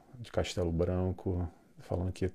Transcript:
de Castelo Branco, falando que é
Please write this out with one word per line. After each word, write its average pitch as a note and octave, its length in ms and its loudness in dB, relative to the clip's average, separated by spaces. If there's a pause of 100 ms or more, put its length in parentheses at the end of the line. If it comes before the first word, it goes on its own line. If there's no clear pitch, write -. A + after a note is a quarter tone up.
(180)
de A#2 120 -12
Castelo F#2 400 0
Branco, F2+ 800 2 (300)
falando F2+ 340 -2
que F#2 140 0
é F2+ 80 0